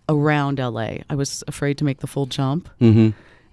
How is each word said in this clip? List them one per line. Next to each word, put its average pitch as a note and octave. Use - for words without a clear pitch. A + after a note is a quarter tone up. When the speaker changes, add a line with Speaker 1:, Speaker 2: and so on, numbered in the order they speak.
Speaker 1:
around D3
L A#2+
A. G#2+
I D3+
was C#3
afraid C#3+
to D3+
make C3+
the C#3+
full C#3
jump. C#3
Speaker 2:
Mm-hmm. A2+